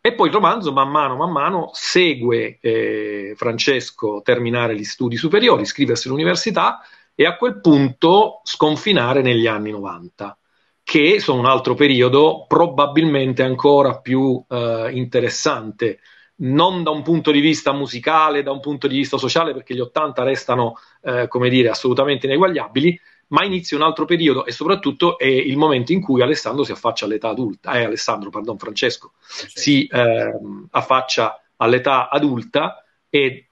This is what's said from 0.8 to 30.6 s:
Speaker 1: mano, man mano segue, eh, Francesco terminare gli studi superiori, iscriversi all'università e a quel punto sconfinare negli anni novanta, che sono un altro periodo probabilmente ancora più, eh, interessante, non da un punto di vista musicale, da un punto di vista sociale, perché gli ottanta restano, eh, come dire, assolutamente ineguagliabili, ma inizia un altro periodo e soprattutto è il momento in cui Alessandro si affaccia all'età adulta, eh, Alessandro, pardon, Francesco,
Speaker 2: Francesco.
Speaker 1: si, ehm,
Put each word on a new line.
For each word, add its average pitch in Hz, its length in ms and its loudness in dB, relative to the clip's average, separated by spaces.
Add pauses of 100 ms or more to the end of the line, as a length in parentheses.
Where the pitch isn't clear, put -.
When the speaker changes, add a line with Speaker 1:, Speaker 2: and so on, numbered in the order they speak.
Speaker 1:
mano, 143 260 0
man 160 140 -2
mano 160 420 -2
segue, 120 880 0
eh, 107 760 -4
Francesco 113 880 -4
terminare 120 500 0
gli 104 100 -8
studi 117 320 -4
superiori, 165 460 2
iscriversi 120 460 -2
all'università 175 720 -2 (340)
e 147 120 4
a 175 100 0
quel - 240 -2
punto 165 840 4
sconfinare 147 800 0
negli 120 240 2
anni 107 240 -2
novanta, 98 680 -12 (460)
che 165 380 2
sono 131 180 0
un 123 80 2
altro 127 280 2
periodo 139 760 4
probabilmente 143 960 2
ancora 135 540 4
più, 127 500 0
eh, 117 440 -4
interessante, 120 1080 -2 (400)
non 165 420 2
da 160 80 -2
un 151 120 -4
punto 156 280 0
di 143 100 4
vista 147 320 2
musicale, 143 680 0
da 139 80 -6
un 135 100 -6
punto 143 280 -4
di 131 80 -2
vista 135 200 -2
sociale, 143 360 -2
perché 127 220 -10
gli 123 60 -6
ottanta 131 440 -4
restano, 123 520 -2 (260)
eh, 123 260 -2
come 123 200 0
dire, 123 200 4
assolutamente 131 580 0
ineguagliabili, 160 720 0 (300)
ma 151 140 2
inizia 185 320 -4
un 147 60 0
altro 156 240 0
periodo 160 400 0
e 120 60 -8
soprattutto 165 680 0
è 135 80 0
il 135 320 2
momento 143 340 2
in 190 80 2
cui 127 220 2
Alessandro 135 420 0
si 107 80 -8
affaccia 113 320 -4
all'età 107 240 -4
adulta, 110 440 -6
eh, 123 120 0
Alessandro, 104 460 -6
pardon, 107 260 -10
Francesco, - 600 -6
Speaker 2:
Francesco. - 420 -16
Speaker 1:
si, 143 260 2
ehm, 110 840 -2